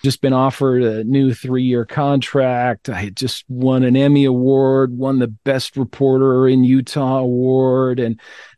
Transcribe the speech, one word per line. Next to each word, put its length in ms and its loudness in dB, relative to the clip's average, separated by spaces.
just 180 -2
been 120 0
offered 500 0
a 220 -2
new 280 0
three-year 520 -2
contract. 1040 -2
I 140 -8
had 140 -10
just 320 -8
won 360 0
an 120 2
Emmy 280 4
Award, 720 2
won 220 -2
the 80 -2
Best 480 -6
Reporter 720 2
in 160 4
Utah 540 0
Award, 840 0
and, 200 -4